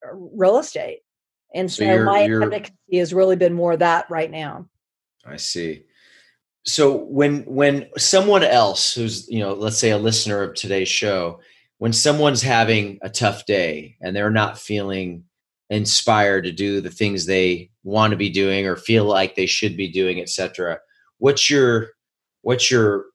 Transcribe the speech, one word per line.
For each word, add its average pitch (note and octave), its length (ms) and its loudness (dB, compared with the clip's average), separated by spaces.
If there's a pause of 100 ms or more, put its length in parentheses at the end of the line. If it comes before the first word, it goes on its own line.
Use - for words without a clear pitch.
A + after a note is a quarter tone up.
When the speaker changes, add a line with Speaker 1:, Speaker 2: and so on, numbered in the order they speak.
(360)
Speaker 1:
real G3+ 240 4
estate. - 400 -6 (560)
And F#3 160 -4
Speaker 2:
So - 140 -4
Speaker 1:
so G#2 80 4
Speaker 2:
you're, - 120 4
Speaker 1:
my G3+ 200 4
Speaker 2:
you're A2 180 2
Speaker 1:
advocacy G#3 320 -4 (200)
has F3 200 0
really F#3 220 4
been F3 180 2
more E3+ 220 0
that E3 340 0
right D#3+ 200 -4
now. D#3 360 -12 (580)
Speaker 2:
I C#2+ 120 -18
see. D#2+ 480 -8 (800)
So C#3 320 2
when, C#3+ 480 0
when C#3 520 0
someone F#3+ 460 4
else A2+ 500 2
who's, A2+ 360 -6
you A2+ 100 -4
know, G2+ 160 -4
let's G#2+ 240 -4
say A#2 120 2
a G#2 80 2
listener G#2+ 440 0
of G2 120 -6
today's F#2+ 340 -4
show, F2+ 520 -4 (380)
when A2+ 140 0
someone's D3 500 2
having A2 600 2
a F#2+ 60 -12
tough G#2+ 380 -2
day D#2+ 540 -4
and F2+ 140 -6
they're G#2 160 -2
not A2 280 0
feeling F#2+ 640 -8 (460)
inspired G#2 720 2
to F2+ 80 -6
do G2+ 280 -2
the F2+ 100 -8
things G2 360 -4
they F2+ 440 0 (120)
want G#2+ 280 2
to G#2 60 0
be G2 140 -2
doing G2 360 0
or F2+ 100 -2
feel A2+ 280 2
like F#2+ 300 0
they F#2 120 0
should F#2 300 -2
be F#2 140 -6
doing, F2+ 300 -2
et E2+ 80 -12
cetera, F2 500 -6 (400)
what's C#3 320 2
your, A#2+ 400 2 (520)
what's B2 280 -2
your G#2+ 440 2